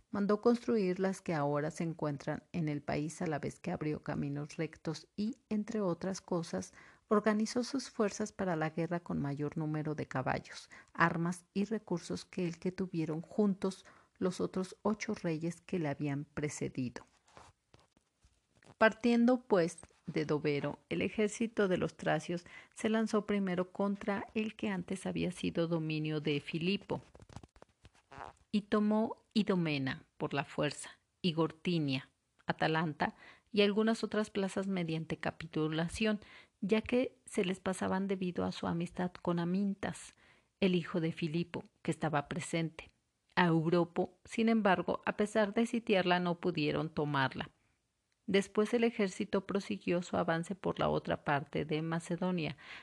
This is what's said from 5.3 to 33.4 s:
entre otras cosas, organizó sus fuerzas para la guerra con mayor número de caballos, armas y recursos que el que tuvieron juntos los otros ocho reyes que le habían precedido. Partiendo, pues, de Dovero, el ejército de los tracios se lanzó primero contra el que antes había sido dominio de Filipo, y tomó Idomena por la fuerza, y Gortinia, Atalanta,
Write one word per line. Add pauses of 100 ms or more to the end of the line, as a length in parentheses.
entre
otras
cosas, (360)
organizó
sus
fuerzas
para
la
guerra
con
mayor
número
de
caballos, (240)
armas
y
recursos
que
el
que
tuvieron
juntos (340)
los
otros
ocho
reyes
que
le
habían
precedido. (1700)
Partiendo,
pues, (260)
de
Dovero, (100)
el
ejército
de
los
tracios (300)
se
lanzó
primero
contra
el
que
antes
había
sido
dominio
de
Filipo, (1500)
y
tomó (180)
Idomena (140)
por
la
fuerza, (300)
y
Gortinia, (380)
Atalanta, (340)